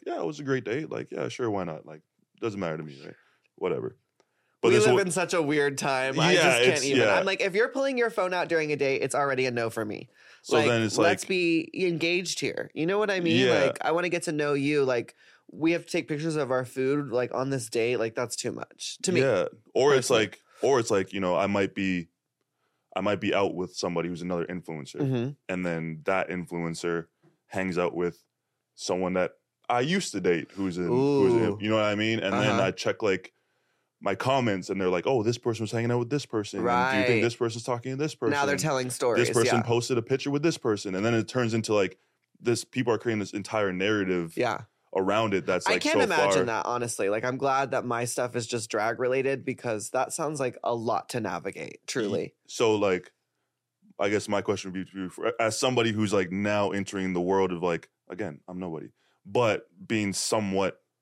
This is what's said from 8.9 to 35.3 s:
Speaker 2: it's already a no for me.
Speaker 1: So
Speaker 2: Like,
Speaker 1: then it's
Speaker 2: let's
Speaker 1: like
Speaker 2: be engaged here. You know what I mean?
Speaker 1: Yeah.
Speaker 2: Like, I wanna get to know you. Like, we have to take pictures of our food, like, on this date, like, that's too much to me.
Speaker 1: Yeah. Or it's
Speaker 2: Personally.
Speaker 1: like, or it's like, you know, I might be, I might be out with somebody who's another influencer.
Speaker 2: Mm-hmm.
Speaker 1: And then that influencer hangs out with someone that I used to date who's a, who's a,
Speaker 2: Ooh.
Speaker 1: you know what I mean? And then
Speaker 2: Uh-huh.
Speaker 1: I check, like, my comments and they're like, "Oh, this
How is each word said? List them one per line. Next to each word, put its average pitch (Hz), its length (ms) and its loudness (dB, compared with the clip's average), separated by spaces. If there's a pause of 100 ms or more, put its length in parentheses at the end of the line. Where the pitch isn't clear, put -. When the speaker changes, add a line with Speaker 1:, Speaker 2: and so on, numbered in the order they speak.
Speaker 2:
it's - 140 -2
already 135 320 2
a 123 40 0
no 117 200 -2
for 113 120 -4
me. - 260 -8 (340)
Speaker 1:
So - 140 2
Speaker 2:
Like, 113 100 6
Speaker 1:
then 113 160 4
it's 107 160 0
Speaker 2:
let's - 240 4
Speaker 1:
like - 60 -6
Speaker 2:
be 170 400 2 (180)
engaged 170 520 -2
here. - 360 -4
You 151 100 0
know 196 140 2
what 208 100 2
I 190 120 0
mean? 165 260 4
Speaker 1:
Yeah. 117 180 4
Speaker 2:
Like, - 180 0
I 151 80 0
wanna 175 180 0
get 170 140 -2
to 175 80 -4
know 147 220 0
you. 143 320 2
Like, 120 300 -2 (360)
we 151 220 0
have 165 120 -2
to - 60 -18
take 160 160 -2
pictures 156 280 -4
of 135 160 -2
our 127 140 0
food, 135 460 -2
like, 123 220 0
on 131 160 -2
this 127 200 -4
date, 120 280 0
like, 110 180 -2
that's 120 200 -4
too 113 160 -4
much - 520 -12
to 190 80 0
me. 170 100 4
Speaker 1:
Yeah. 107 240 4 (280)
Or 139 220 6
it's 127 120 2
Speaker 2:
Personally. 113 160 6
Speaker 1:
like, - 200 -6 (180)
or 131 180 4
it's 113 120 0
like, 98 220 2
you 98 60 -4
know, 90 160 2
I 95 120 4
might 101 280 2
be, 92 340 -2 (880)
I 95 60 -2
might 101 200 0
be 95 120 0
out 92 220 2
with 90 200 -6
somebody 85 340 -2
who's 85 140 -8
another 87 240 -2
influencer. 82 540 -10
Speaker 2:
Mm-hmm. 131 300 -2 (180)
Speaker 1:
And 90 160 -4
then 82 400 -4
that 95 240 0
influencer 85 800 -4 (400)
hangs 92 300 -4
out 90 180 0
with 87 300 -4 (500)
someone 92 400 -2
that 90 180 0 (360)
I 120 120 2
used 170 320 -2
to 101 80 -6
date 87 320 0
who's 95 240 -4
a, 117 260 0 (140)
who's 131 180 4
a, 110 180 2
Speaker 2:
Ooh. 101 60 -8
Speaker 1:
you 107 100 -2
know 110 80 2
what 107 80 2
I 104 100 2
mean? 110 240 0
And 98 200 0
then 107 200 2
Speaker 2:
Uh-huh. 95 40 2
Speaker 1:
I 95 80 2
check, - 320 -4
like, 95 300 0 (680)
my 98 140 -2
comments 117 540 0
and 98 120 -2
they're 92 80 2
like, 90 180 0
"Oh, 127 160 2
this 117 140 0